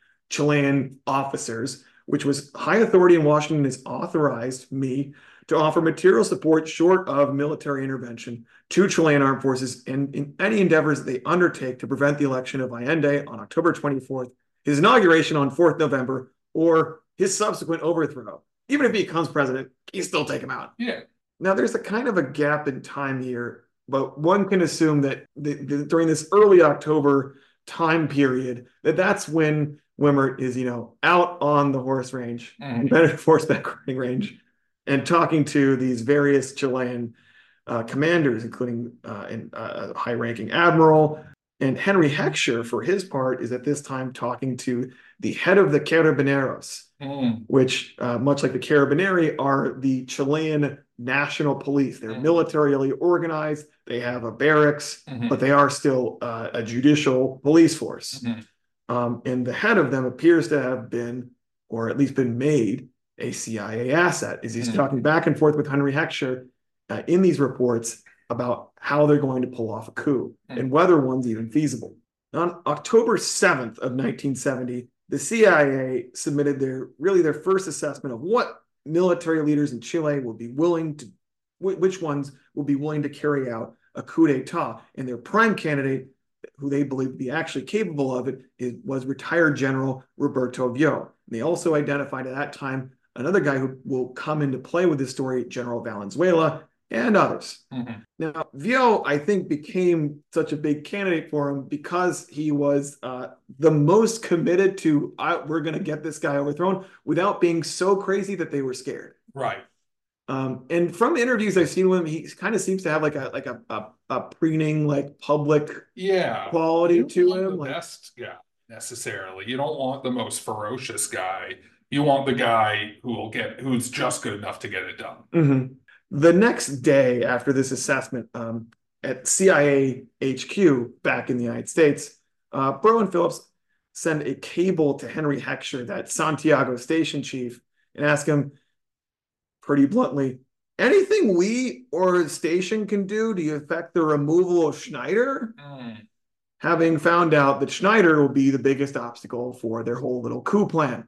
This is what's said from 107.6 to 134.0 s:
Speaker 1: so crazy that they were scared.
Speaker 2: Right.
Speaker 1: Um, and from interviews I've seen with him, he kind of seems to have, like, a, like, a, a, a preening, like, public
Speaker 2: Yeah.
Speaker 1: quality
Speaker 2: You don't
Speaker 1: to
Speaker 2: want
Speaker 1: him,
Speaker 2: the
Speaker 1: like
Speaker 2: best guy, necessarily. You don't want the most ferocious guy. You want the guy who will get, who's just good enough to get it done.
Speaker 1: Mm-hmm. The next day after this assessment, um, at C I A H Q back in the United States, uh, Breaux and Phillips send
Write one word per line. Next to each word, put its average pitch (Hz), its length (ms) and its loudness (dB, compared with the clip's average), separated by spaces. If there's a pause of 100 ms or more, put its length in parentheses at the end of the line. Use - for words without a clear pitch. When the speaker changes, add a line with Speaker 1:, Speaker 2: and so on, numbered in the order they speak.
Speaker 1:
so 190 340 0
crazy 196 400 -2
that 160 140 -6
they 143 120 -2
were 127 100 -4
scared. - 440 -12 (180)
Speaker 2:
Right. 113 240 -6 (720)
Speaker 1:
Um, 131 420 -6
and 170 240 0
from 285 220 2
interviews 220 420 2
I've 165 120 2
seen 185 200 2
with 185 100 2
him, 165 60 -4
he 156 160 -8
kind - 320 -8
of 185 60 0
seems 190 240 -4
to 160 60 -2
have, 156 120 0
like, 151 140 0
a, 131 160 -8
like, 135 140 -8
a, 117 220 -12
a, 107 180 -8 (240)
a 127 100 -4
preening, 156 640 -2
like, 143 320 -2
public 147 520 2 (240)
Speaker 2:
Yeah. 180 540 -2
Speaker 1:
quality 170 480 2
Speaker 2:
You 175 60 6
don't - 80 -4
Speaker 1:
to 180 180 4
Speaker 2:
want 185 120 0
Speaker 1:
him, 190 100 -2
Speaker 2:
the 185 60 -6
Speaker 1:
like 143 140 -8
Speaker 2:
best - 480 -12
guy, 98 180 -14 (320)
necessarily. 104 800 -12
You 127 120 -6
don't 147 200 -4
want 135 260 -6
the 127 60 -2
most 113 300 -6
ferocious 113 640 -8
guy. 92 500 -8 (340)
You 143 120 0
want 135 240 2
the 123 80 2
guy 107 680 0
who 123 100 -6
will 110 180 -8
get, 110 300 -8
who's 127 300 -2
just 127 320 -4
good 107 120 -6
enough - 260 -10
to - 80 -12
get 95 140 -8
it - 160 -12
done. - 180 -14 (160)
Speaker 1:
Mm-hmm. 139 400 2 (380)
The 151 220 6
next 208 360 4 (140)
day 127 420 4
after 123 280 -2
this 131 180 0
assessment, 127 640 -4
um, 113 340 -8 (340)
at 131 260 -6
C 190 220 4
I 147 120 6
A 139 420 2 (160)
H 131 280 -4
Q 135 540 2
back 127 280 -2
in 127 60 0
the 120 80 -2
United 120 240 -6
States, 147 460 2 (380)
uh, 135 200 -2
Breaux 220 280 4
and 190 120 -2
Phillips 170 280 0 (520)
send 151 300 -4